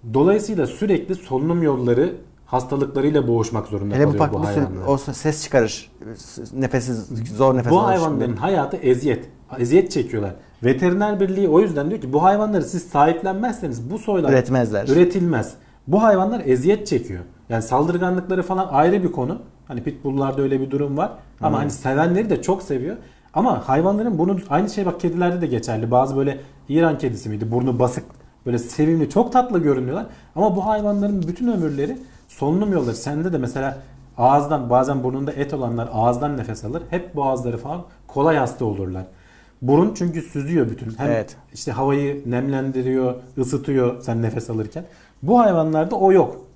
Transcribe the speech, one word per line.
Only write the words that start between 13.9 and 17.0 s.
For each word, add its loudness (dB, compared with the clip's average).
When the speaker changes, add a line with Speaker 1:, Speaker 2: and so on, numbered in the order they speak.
Speaker 1:
bu -6
soylar 0
Speaker 2:
Üretmezler. 2
Speaker 1:
üretilmez. 2
Bu 4
hayvanlar 4
eziyet 2
çekiyor. -4